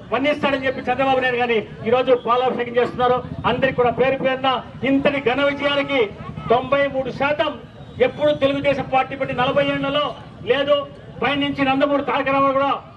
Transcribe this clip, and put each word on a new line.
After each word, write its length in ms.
మన్నిస్తాడని 560
చెప్పి 220
చంద్రబాబు 340
నాయుడు 180
గారిని 180
ఈ 80
రోజు 160
పాలాభిషేకం 540
చేస్తున్నారు. 360
అందరికి 300
కూడా 100
పేరు 240
పేరున 260
ఇంతటి 300
ఘన 180
విజయాలకి 520
తొంభై 320
మూడు 160
శాతం 320
ఎప్పుడు 260
తెలుగుదేశం 500
పార్టీ 260
పెట్టి 220
నలభై 320
ఏళ్లలో 320
లేదు. 260
పైనుంచి 460
నందమూరి 420
తారక 240
రామారావు 240
కూడా 140